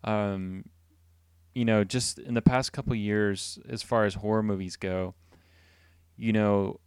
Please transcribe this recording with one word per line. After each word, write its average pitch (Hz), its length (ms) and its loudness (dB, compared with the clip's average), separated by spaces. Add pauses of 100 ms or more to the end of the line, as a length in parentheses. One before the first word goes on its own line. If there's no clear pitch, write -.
um, 98 640 -4 (840)
you 120 100 0
know, 107 200 4
just 120 340 -2
in - 160 -6
the 117 80 2
past 127 280 4
couple - 240 -6
years, 104 720 0
as 120 160 -8
far 113 220 2
as 101 100 2
horror 107 280 0
movies 95 340 -4
go, 92 380 -4 (1040)
you 113 160 0
know 101 520 2